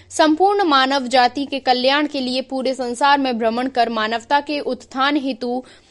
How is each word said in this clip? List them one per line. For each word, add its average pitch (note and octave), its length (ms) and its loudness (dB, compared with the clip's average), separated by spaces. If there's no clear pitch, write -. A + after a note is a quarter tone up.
संपूर्ण F4+ 520 2
मानव C4+ 440 2
जाति B3 400 2
के C#4 120 -6
कल्याण C4 480 2
के C#4+ 140 -6
लिए B3+ 200 -4
पूरे C4 340 -4
संसार C4 440 0
में C4 200 -2
भ्रमण A#3 300 0
कर A#3+ 200 0
मानवता A3+ 520 -2
के D4 200 -6
उत्थान C4+ 560 -4
हेतु B3+ 480 -4